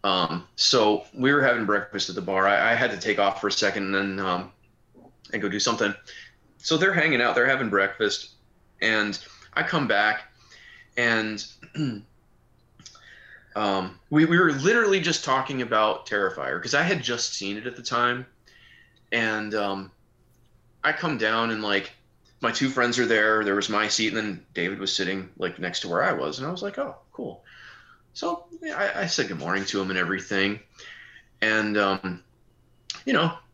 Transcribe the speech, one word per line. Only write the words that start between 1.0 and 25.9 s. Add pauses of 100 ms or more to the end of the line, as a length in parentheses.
we
were
having
breakfast
at
the
bar.
I,
I
had
to
take
off
for
a
second
and
then,
um, (800)
and
go
do
something. (640)
So
they're
hanging
out,
they're
having
breakfast, (500)
and (300)
I
come
back, (760)
and, (300)
<clears throat> (1500)
um, (100)
we,
we
were
literally
just
talking
about
Terrifier,
'cause
I
had
just
seen
it
at
the
time, (840)
and,
um, (920)
I
come
down,
and,
like, (480)
my
two
friends
are
there,
there
was
my
seat,
and
then
David
was
sitting,
like,
next
to
where